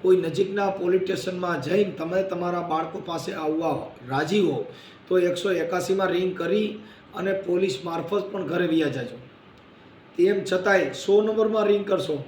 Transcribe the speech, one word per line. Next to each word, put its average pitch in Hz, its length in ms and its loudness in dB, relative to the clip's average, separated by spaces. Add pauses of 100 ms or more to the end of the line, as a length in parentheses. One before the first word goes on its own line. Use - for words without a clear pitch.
કોઈ 185 140 6
નજીકના 190 540 0
પોલીસ 190 320 0
સ્ટેશનમાં 180 600 -4
જઈને 185 280 2
તમે 165 320 -2
તમારા 175 400 -2
બાળકો 160 360 -2
પાસે - 360 -6
આવવા 156 420 -2 (320)
રાજી 156 320 2
હો 139 240 2 (440)
તો 180 100 4
એકસો 180 320 2
એકાસીમાં 185 580 0
રિંગ 175 280 0
કરી 202 420 0 (360)
અને 190 180 -2
પોલીસ 185 520 0
મારફત 175 480 -2
પણ 185 140 -4
ઘરે 175 200 0
વયા 160 220 2
જાજો. 127 280 -6 (1000)
તેમ 190 260 4
છતાંય 180 480 2
સો 208 300 4
નંબરમાં 214 440 2
રિંગ 202 180 4
કરશો 156 420 0